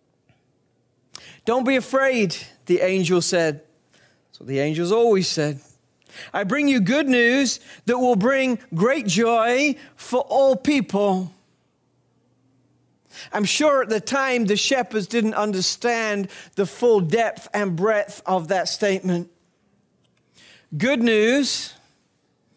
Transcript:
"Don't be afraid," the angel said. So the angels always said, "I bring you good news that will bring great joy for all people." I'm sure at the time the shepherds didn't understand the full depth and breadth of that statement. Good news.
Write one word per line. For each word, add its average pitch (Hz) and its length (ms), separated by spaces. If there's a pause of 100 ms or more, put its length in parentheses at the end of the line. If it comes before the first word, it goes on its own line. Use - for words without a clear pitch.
(1500)
"Don't 247 200
be 269 120
afraid," 254 600 (300)
the 175 140
angel 185 400
said. 160 420 (720)
So - 120
the 135 160
angels 160 320
always 220 360
said, 147 320 (720)
"I 196 120
bring 277 240
you 254 120
good 269 280
news 247 500 (280)
that 240 120
will 247 180
bring 254 420 (160)
great 233 320
joy 233 680 (200)
for - 240
all 269 360
people." 196 760 (2000)
I'm 208 120
sure 285 380
at 214 80
the 214 100
time 254 460
the 208 100
shepherds 220 500
didn't 220 280
understand 208 960 (260)
the 196 100
full 226 360
depth 208 520
and 196 240
breadth 208 480
of 180 240
that 185 200
statement. 185 640 (1500)
Good 233 260
news. 233 720 (840)